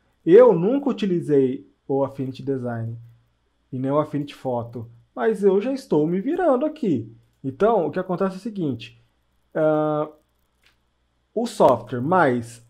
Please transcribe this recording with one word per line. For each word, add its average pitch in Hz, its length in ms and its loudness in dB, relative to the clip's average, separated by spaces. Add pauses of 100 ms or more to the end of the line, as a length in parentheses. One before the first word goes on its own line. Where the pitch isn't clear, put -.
(240)
Eu 214 280 10
nunca 233 380 0
utilizei 143 800 0 (180)
o 135 180 -2
Affinity 131 380 -8
Design 120 540 -6 (760)
e 131 60 -10
nem 131 120 -4
o 147 80 0
Affinity 147 360 -4
Photo, 120 540 -8 (260)
mas 220 280 -2
eu 196 180 4
já 254 120 -2
estou 160 340 0
me 180 140 -2
virando 294 440 0
aqui. 180 480 -4 (300)
Então, 185 440 0
o - 40 -4
que - 80 -6
acontece 185 360 -4
é 185 40 -14
o - 20 -14
seguinte, 170 640 -8 (520)
ah, 151 540 0 (1300)
o 233 120 -4
software 127 540 0
mais, 135 680 0